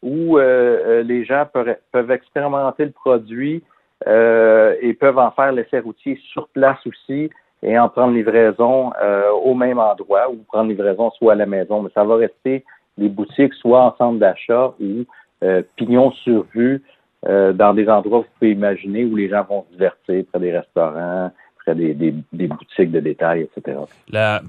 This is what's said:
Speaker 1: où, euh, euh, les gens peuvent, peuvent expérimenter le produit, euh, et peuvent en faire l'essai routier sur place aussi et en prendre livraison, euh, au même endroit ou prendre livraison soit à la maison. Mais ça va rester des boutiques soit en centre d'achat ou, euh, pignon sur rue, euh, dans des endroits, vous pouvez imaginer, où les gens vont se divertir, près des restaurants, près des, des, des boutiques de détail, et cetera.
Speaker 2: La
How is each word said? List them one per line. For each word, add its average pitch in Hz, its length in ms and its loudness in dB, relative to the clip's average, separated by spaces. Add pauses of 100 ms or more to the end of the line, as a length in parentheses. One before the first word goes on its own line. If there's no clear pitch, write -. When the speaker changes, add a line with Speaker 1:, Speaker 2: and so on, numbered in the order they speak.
Speaker 1:
où, 156 340 0
euh, 139 60 6 (420)
euh, 117 180 2
les 120 220 -2
gens 139 260 -2
peuvent, 120 240 -2 (160)
peuvent 123 200 -2
expérimenter 139 760 -4
le 147 60 -6
produit, 127 720 -4 (440)
euh, 110 760 4
et 120 100 0
peuvent 131 260 0
en 123 120 4
faire 135 220 0
l'essai 123 260 -4
routier 117 420 -10 (140)
sur - 140 -12
place 135 360 0
aussi 143 460 -8 (320)
et 113 160 0
en 117 120 2
prendre 123 240 2
livraison, 117 760 2 (120)
euh, 101 280 0 (140)
au 127 80 2
même 127 260 0
endroit 104 520 0
ou 120 60 -10 (120)
prendre 110 220 -2
livraison 101 400 -2
soit 113 240 4
à - 20 -2
la 104 80 0
maison. 98 380 -4
Mais 95 120 -10
ça 104 100 2
va 113 120 2
rester 131 480 -2 (320)
des 104 140 0
boutiques 107 420 -2
soit 123 300 4
en 123 160 2
centre 120 200 0
d'achat 117 600 0
ou, 110 240 -6 (400)
euh, 92 160 2 (160)
pignon 123 340 2 (140)
sur 117 300 0
rue, 131 280 -2 (460)
euh, 98 240 2
dans 101 220 4
des 104 160 0
endroits, 107 300 2
vous 110 40 -4 (140)
pouvez 110 140 2
imaginer, 101 520 -4
où 110 100 -4
les 101 140 -4
gens 101 180 -2
vont 101 220 -8
se - 60 -20
divertir, 92 580 -4
près 90 80 -4
des 87 160 -4
restaurants, 87 720 -4 (320)
près 82 120 -2
des, 80 180 -2
des, 76 220 -2 (180)
des - 140 -6
boutiques - 460 -12
de 82 80 -4
détail, 82 420 -6
et 78 120 -12
cetera. 71 300 -14 (240)
Speaker 2:
La 107 400 -4